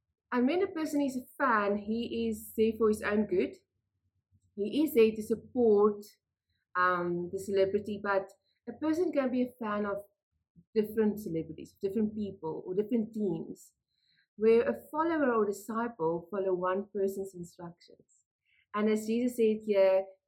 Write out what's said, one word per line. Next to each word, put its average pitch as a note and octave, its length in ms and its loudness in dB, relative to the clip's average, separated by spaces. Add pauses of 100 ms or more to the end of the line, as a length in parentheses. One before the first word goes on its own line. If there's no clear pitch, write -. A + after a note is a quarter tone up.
(320)
And B3 140 2
when F4 160 2
a F#4+ 60 0
person D4 340 -2
is B3+ 160 -2
a - 80 -10 (100)
fan, G#3 400 2
he A3+ 540 -4
is - 260 -10
there A3 220 4
for A3+ 100 4
his G#3+ 140 0
own G#3 240 0
good. A#3 320 0 (1000)
He G#3+ 280 0
is D4+ 100 -4
there A3 160 8
to A3 120 -8
support, G#3+ 800 2 (720)
um, F3 560 0
the G3 80 -6
celebrity, G3 640 0
but G3 300 -2 (340)
a A#3 60 -12
person D#4 400 -2
can C4+ 180 0
be B3 120 0
a B3 100 -4 (100)
fan G#3 220 -2
of G3+ 140 -4 (760)
different G#3+ 460 0
celebrities, E3 600 -8
different G#3 320 -2
people, F#3+ 500 -8
or F3+ 80 -8
different G#3+ 400 -2
teams, F#3 600 -6 (640)
where A3+ 260 4
a - 100 0 (180)
follower D4+ 440 0
or A3 100 2
disciple G3+ 840 -4
follow F#3+ 240 -2
one F#3 400 -2
person's G3 400 -4
instructions. - 880 -18 (520)
And G#3 140 2
as G#3+ 180 0
Jesus A#3+ 300 0
said A3 300 4
here, F#3+ 400 6 (220)